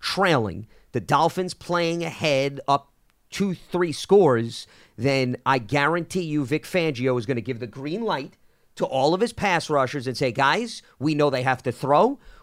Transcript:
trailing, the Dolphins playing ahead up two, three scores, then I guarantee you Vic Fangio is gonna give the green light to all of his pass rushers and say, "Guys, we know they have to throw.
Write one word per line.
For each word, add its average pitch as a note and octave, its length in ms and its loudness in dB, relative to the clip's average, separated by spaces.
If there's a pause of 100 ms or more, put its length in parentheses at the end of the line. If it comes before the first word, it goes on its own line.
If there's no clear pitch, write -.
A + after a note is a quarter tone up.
trailing, A2+ 680 0 (260)
the A#2 80 -2
Dolphins D#3+ 540 0
playing E3+ 500 -4
ahead C#3+ 640 -2
up C#3 240 -2 (380)
two, F#3+ 240 -2
three F3 380 -4
scores, C3 760 4 (300)
then C3 480 0
I C3+ 140 2
guarantee D3+ 640 -2
you D3+ 220 -2
Vic D3+ 200 -2
Fangio C3 540 0
is G#2+ 80 -6
gonna B2+ 140 -2
give A#2 180 -8
the B2 80 -10
green D3 360 -8
light E3+ 340 -6 (400)
to - 100 -2
all C3+ 260 2
of F#3 80 0
his A3+ 120 0
pass F3+ 360 0
rushers C3+ 380 0
and B2 100 -4
say, C3+ 140 0
"Guys, D#3 520 0 (160)
we D3+ 160 0
know D3 140 4
they C3 140 0
have C3 220 0
to B2 80 0
throw. D#3+ 460 2 (240)